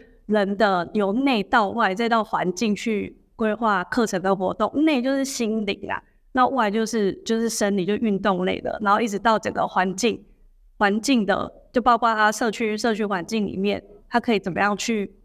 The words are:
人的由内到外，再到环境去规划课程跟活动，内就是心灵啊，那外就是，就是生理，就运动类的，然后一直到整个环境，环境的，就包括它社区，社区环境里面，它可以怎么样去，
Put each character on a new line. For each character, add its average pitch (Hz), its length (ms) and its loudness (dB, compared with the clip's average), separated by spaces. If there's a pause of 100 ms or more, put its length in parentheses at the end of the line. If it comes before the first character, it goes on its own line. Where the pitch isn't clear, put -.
(260)
人 202 320 0
的 190 380 2
由 196 180 2
内 254 300 0
到 208 260 2
外， 202 240 0
再 226 160 -2
到 226 140 2
环 170 280 -2
境 208 240 0
去 214 400 -4 (200)
规 110 180 0
划 202 300 0
课 220 240 0
程 190 120 -2
跟 190 160 2
活 190 160 -2
动， 214 320 0
内 311 160 4
就 269 160 0
是 269 80 0
心 226 400 -4
灵 196 280 -6
啊， - 100 -6 (300)
那 262 160 2
外 226 240 0
就 220 120 0
是， 214 300 0 (100)
就 226 160 0
是 226 80 0
生 208 300 0
理， 175 80 0
就 202 120 0
运 202 220 0
动 185 260 0
类 185 140 -2
的， - 220 -6
然 202 100 2
后 214 80 4
一 233 80 0
直 202 120 -4
到 220 180 2
整 208 160 -4
个 - 140 -2
环 185 280 -2
境， 202 300 -2 (540)
环 208 200 2
境 240 240 2
的， 190 300 -2 (180)
就 254 80 2
包 233 160 4
括 233 200 2
它 214 160 4
社 226 180 -2
区， 214 260 -4
社 220 200 0
区 214 100 -2
环 190 180 -4
境 208 220 -2
里 - 100 -6
面， 196 280 -2 (260)
它 240 100 0
可 240 140 0
以 196 60 2
怎 190 120 -6
么 160 80 -4
样 202 160 2
去， 208 500 -4